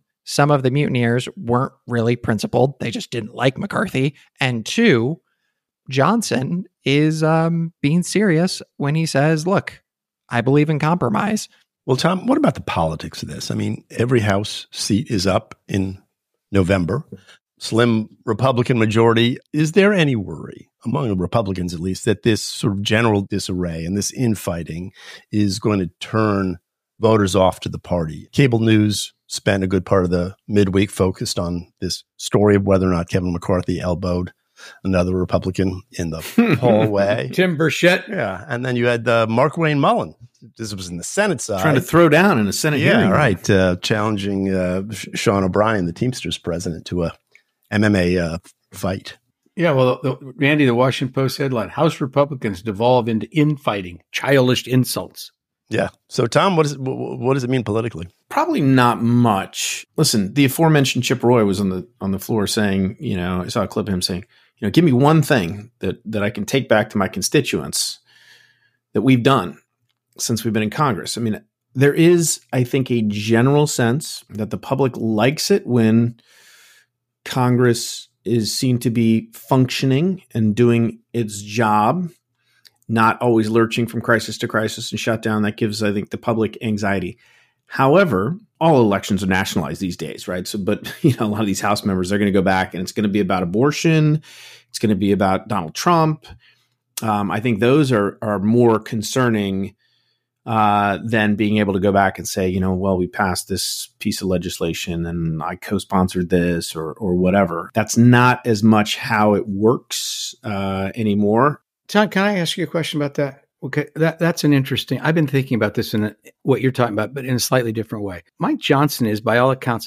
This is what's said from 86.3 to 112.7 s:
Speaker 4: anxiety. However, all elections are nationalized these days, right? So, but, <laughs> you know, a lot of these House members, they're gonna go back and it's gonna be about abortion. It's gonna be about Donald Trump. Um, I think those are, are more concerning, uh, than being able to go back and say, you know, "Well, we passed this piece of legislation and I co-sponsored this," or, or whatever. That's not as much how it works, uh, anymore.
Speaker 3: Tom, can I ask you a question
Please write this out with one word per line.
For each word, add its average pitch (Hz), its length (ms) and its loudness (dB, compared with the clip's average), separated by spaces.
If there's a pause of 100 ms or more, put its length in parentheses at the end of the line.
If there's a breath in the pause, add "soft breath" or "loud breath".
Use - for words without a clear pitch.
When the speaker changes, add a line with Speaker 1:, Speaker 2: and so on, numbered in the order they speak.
Speaker 4:
anxiety. 98 560 -4 (480 soft breath)
However, 139 680 2 (240)
all 156 200 6
elections 98 420 0
are 95 60 0
nationalized 92 520 -2
these 90 160 -6
days, - 320 -12
right? 90 180 -8
So, - 120 -8
but, 104 400 -4
<laughs> - 40 -4
you 135 140 4
know, 117 100 -2
a - 20 -2
lot 104 120 -2
of 110 60 0
these 98 140 -2
House 104 240 -2
members, 92 260 0
they're 101 80 0
gonna 101 140 2
go 98 100 2
back 92 320 0
and 90 80 -8
it's 87 100 -10
gonna 107 160 -2
be 101 120 0
about 92 240 0
abortion. 151 760 2 (480 loud breath)
It's - 120 -14
gonna 107 160 0
be 98 160 0
about 95 340 0
Donald 87 280 -6
Trump. 160 520 0 (760 soft breath)
Um, 104 280 -2
I 95 80 -2
think 110 220 -2
those 131 320 4
are, 101 280 0
are 104 200 -2
more 113 400 4
concerning, 104 920 -2 (720)
uh, 104 600 2
than 107 320 0
being 107 220 0
able 101 140 2
to 98 60 0
go 98 140 2
back 98 260 2
and 87 80 -12
say, 92 220 -2
you 92 100 -2
know, 95 160 0
"Well, 92 240 0
we 90 80 -2
passed 92 400 -4
this - 440 -8 (100)
piece 104 200 -4
of 101 60 -4
legislation 87 800 -4
and 82 340 -4
I 85 140 -8
co-sponsored 92 760 -2
this," 87 440 0
or, 80 200 -8
or 92 200 -2
whatever. 90 600 0
That's 107 220 -2
not 123 480 6
as 110 180 0
much 110 340 4
how 107 380 2
it 98 120 0
works, - 960 -2
uh, 98 540 -4
anymore. 107 640 2 (240)
Speaker 3:
Tom, 208 220 2
can 196 160 0
I 208 140 0
ask 165 180 -2
you 175 80 -4
a - 20 -2
question 156 340 -4